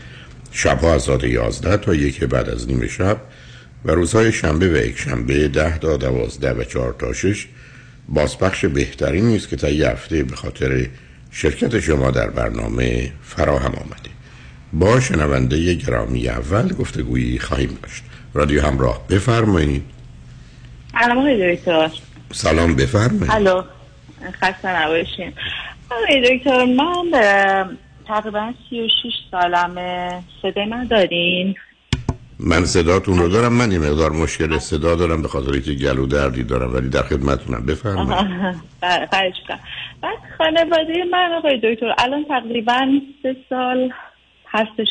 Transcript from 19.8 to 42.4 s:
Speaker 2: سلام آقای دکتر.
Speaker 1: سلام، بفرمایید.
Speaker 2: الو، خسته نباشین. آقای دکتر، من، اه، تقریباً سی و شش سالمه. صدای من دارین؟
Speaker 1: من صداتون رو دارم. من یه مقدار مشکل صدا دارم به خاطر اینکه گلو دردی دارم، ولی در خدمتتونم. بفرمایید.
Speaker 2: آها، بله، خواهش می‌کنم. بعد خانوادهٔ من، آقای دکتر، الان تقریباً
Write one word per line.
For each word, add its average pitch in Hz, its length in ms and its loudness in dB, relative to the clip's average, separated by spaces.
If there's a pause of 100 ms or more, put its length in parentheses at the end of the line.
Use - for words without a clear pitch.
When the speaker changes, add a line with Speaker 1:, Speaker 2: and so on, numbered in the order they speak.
Speaker 2:
سلام 240 160 4
آقای 226 380 2
دکتر. 160 340 2 (420)
Speaker 1:
سلام، 82 440 2
بفرمایید. 107 560 2
Speaker 2:
الو، 190 320 4 (800)
خسته 185 400 0
نباشین. 165 520 -2 (560)
آقای 262 480 2
دکتر، 254 280 2
من، 339 480 2
اه، 196 560 4 (380)
تقریباً 214 460 -4 (160)
سی 240 100 -8
و 226 80 -4
شش - 440 -6
سالمه. 180 920 -2 (180)
صدای 196 240 -2
من 233 180 -6
دارین؟ 180 720 2 (840)
Speaker 1:
من 85 260 2
صداتون 90 520 4
رو 87 100 4
دارم. 117 260 4
من 120 180 4
یه 90 80 2
مقدار 76 320 2
مشکل 78 460 0
صدا 82 380 0
دارم 82 260 2
به 73 60 -4
خاطر 67 240 -2
اینکه 69 220 0
گلو 67 320 0
دردی 65 380 0
دارم، 62 300 -2
ولی 65 160 -2
در 67 140 0
خدمتتونم. 65 640 -2
بفرمایید. 95 460 -2
Speaker 2:
آها، 185 420 -2 (280)
بله، 180 260 -2
خواهش 190 340 -2
می‌کنم. - 180 -12 (420)
بعد 392 160 -8 (200)
خانوادهٔ 330 720 2
من، 359 260 2
آقای 294 260 0
دکتر، 226 340 0
الان 277 320 0
تقریباً 240 580 0 (360)